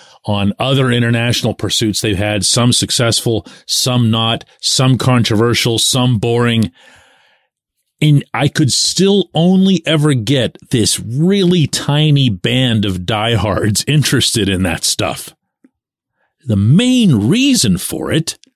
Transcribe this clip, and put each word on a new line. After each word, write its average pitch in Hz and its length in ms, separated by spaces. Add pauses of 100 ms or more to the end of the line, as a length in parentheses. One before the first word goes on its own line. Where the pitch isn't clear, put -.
(240)
on 101 340
other 131 320
international 117 640
pursuits 107 460
they've 107 160
had, 104 300
some 123 260
successful, 113 760 (200)
some 123 440
not, 113 360 (160)
some 131 360
controversial, 117 840
some 127 380
boring. 117 540 (1300)
And 147 240 (100)
I 135 140
could 143 240
still 196 640
only 190 520
ever 151 280
get 117 420 (140)
this 107 280
really 170 720
tiny 143 640
band 117 560
of 90 200
diehards 107 800
interested 117 640
in 95 160
that 82 220
stuff. - 500 (1120)
The 117 100
main 156 720
reason 208 500
for - 360
it 170 260 (160)